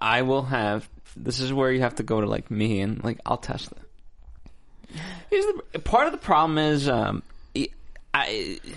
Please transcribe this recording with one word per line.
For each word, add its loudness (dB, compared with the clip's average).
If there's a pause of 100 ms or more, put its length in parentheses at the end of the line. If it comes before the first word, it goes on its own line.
I 4
will 4
have, 0 (260)
this -4
is -2
where 4
you 4
have 2
to -4
go 2
to, 2
like, -2
me 2
and, -2
like, -4
I'll 0
test -8
it. -18 (320)
Here's 4 (280)
the, -4
part 4
of 0
the -8
problem 4
is, 4
um, 2 (960)
I, -2 (180)